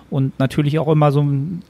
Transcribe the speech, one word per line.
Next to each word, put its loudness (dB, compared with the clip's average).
Und -2
natürlich 0
auch -4
immer 4
so 2
ein, -2